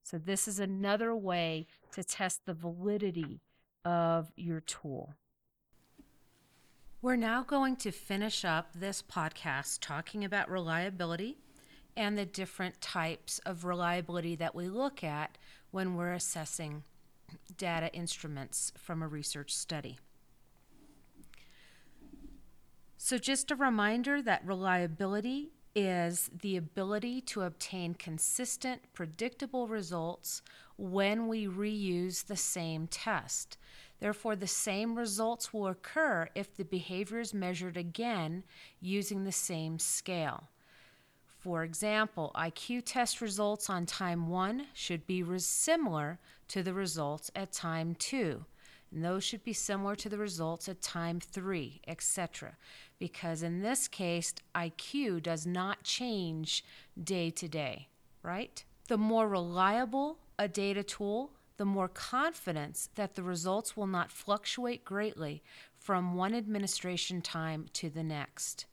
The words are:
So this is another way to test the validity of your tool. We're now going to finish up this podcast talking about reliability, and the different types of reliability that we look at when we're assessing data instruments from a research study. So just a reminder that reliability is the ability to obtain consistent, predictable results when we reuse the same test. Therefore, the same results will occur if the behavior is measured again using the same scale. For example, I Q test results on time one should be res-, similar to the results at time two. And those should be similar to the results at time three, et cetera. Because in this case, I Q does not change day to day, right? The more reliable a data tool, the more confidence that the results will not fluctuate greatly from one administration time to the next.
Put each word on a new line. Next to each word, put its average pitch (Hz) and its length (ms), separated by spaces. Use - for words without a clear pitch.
So - 160
this 190 300
is 202 120
another 202 560
way 175 520
to 190 120
test - 440
the 175 80
validity 175 880
of 165 520
your 170 260
tool. - 520
We're 254 160
now 233 280
going 262 340
to 214 140
finish 202 520
up 170 300
this 190 300
podcast 156 800
talking 170 440
about 196 240
reliability, 175 880
and 208 200
the 202 80
different 185 560
types - 640
of 175 200
reliability 175 680
that 160 200
we 175 120
look 262 360
at 151 340
when 185 240
we're 175 180
assessing 156 680
data 165 360
instruments 151 840
from 160 240
a 160 60
research 147 460
study. 143 440
So - 200
just 262 340
a 294 40
reminder 247 680
that 214 240
reliability 190 1080
is 175 540
the 196 140
ability 208 680
to 220 200
obtain 175 520
consistent, 240 880
predictable 240 760
results 175 720
when 202 500
we 226 200
reuse 185 800
the 196 120
same 165 500
test. - 720
Therefore, 208 360
the 190 120
same 214 480
results 226 580
will 208 140
occur 185 640
if 196 220
the 196 100
behavior 185 540
is 226 140
measured 180 440
again 180 640
using 196 440
the 196 80
same 160 480
scale. 160 720
For 170 240
example, 208 680
I 165 160
Q 240 320
test 240 400
results 208 480
on 175 160
time 170 440
one 202 440
should 170 320
be 185 180
res-, 180 220
similar 180 720
to 190 160
the 185 100
results 156 640
at 190 160
time 165 440
two. 208 500
And 160 120
those 185 200
should 208 200
be 226 100
similar 196 420
to 208 140
the 208 80
results 170 520
at 185 120
time 170 380
three, 175 680
et 165 140
cetera. - 540
Because 170 460
in 170 180
this 240 260
case, 170 460
I 170 160
Q 214 500
does 160 260
not 180 380
change 175 800
day 170 300
to 165 160
day, 147 420
right? 180 400
The 233 100
more 220 300
reliable 214 920
a 208 80
data 202 360
tool, 208 480
the 208 80
more 196 220
confidence 180 1080
that 202 200
the 190 80
results 180 540
will 202 100
not 180 240
fluctuate 240 720
greatly 160 600
from 180 380
one 185 180
administration 196 880
time 160 520
to - 160
the 156 140
next. - 680